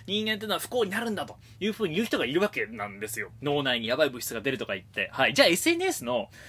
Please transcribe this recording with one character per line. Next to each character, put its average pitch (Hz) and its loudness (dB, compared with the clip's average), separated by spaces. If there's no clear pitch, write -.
人 214 0
間 220 0
っ - -4
て 214 -8
の 202 0
は 165 2
不 - -8
幸 233 2
に 185 -2
な 208 -4
る 233 -2
ん 202 -2
だ 156 -4
と 98 -12
い 196 0
う 220 0
ふ - -10
う 202 4
に 156 -2
言 214 2
う - -4
人 - 0
が 151 2
い 127 0
る 175 4
わ 208 4
け 117 -2
な 107 -8
ん 101 -14
で 107 -6
す 110 -8
よ。 101 -6
脳 143 2
内 123 0
に 110 -4
や 127 0
ば 156 4
い 139 4
物 123 -10
質 - -6
が 113 -4
出 131 0
る 127 0
と 110 -6
か 101 -2
言 95 -6
っ - -20
て。 - -4
は 131 4
い。 113 2
じ - 6
ゃ 254 8
あ - 8
エ 170 6
ス - 0
エ 339 4
ヌ 349 0
エ 381 2
ス - -6
の 120 0